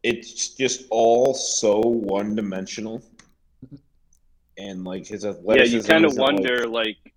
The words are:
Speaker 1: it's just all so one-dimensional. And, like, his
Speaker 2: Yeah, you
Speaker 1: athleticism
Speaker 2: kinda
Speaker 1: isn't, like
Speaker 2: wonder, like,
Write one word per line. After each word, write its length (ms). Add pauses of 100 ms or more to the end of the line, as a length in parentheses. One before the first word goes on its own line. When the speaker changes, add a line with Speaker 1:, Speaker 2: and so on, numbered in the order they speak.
Speaker 1:
it's 460
just 400
all 440
so 460
one-dimensional. 1200 (1600)
And, 260
like, 240
his 160
Speaker 2:
Yeah, 80
you 60
Speaker 1:
athleticism 540
Speaker 2:
kinda 180
Speaker 1:
isn't, 120
like 120
Speaker 2:
wonder, 340
like, 300 (200)